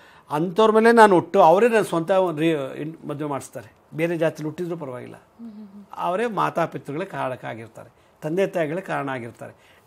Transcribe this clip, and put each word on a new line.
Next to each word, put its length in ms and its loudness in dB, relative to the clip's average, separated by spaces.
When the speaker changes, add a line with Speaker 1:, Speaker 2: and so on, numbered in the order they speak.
Speaker 1:
ಅಂಥವ್ರ 400 2
ಮೇಲೆ 220 6
ನಾನು 220 8
ಹುಟ್ಟು, 280 4
ಅವರೇ 260 6
ನನ್ನ 120 2
ಸ್ವಂತ 300 -4
ರೀ-, 720 0
ಇನ್-, 260 -12
ಮದುವೆ 240 -8
ಮಾಡಿಸ್ತಾರೆ. 420 -12
ಬೇರೆ 240 -2
ಜಾತಿಲಿ 300 -2
ಹುಟ್ಟಿದ್ರೂ 280 -8
ಪರವಾಗಿಲ್ಲ, 400 -12
Speaker 2:
ಹ್ಮ್, 360 -20
ಹ್ಮ್, 160 -20
ಹ್ಮ್. 160 -20
Speaker 1:
ಅವರೇ 300 -4
ಮಾತಾಪಿತೃಗಳೇ 800 -4
ಕಾರಣಕ್ಕಾಗಿರ್ತಾರೆ, 880 -12
ತಂದೆ 240 -2
ತಾಯಿಗಳೇ 340 -4
ಕಾರಣ 280 -6
ಆಗಿರ್ತಾರೆ. 800 -12